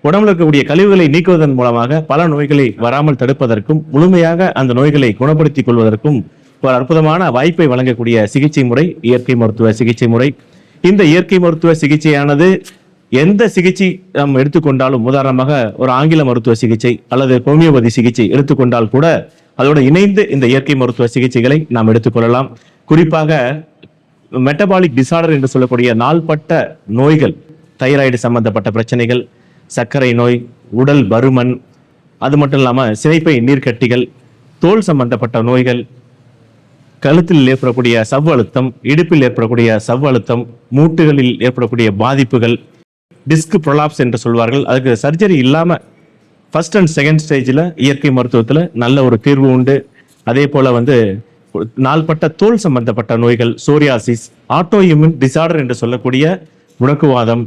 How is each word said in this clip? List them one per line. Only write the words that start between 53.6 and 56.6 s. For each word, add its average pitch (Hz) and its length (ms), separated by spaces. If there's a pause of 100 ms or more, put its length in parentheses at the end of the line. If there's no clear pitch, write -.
சோரியாசிஸ், 135 600 (320)
ஆட்டோ 185 220 (140)
இம்யூன் 151 280
டிசார்டர் 156 400
என்று 123 120
சொல்லக்கூடிய 123 500 (560)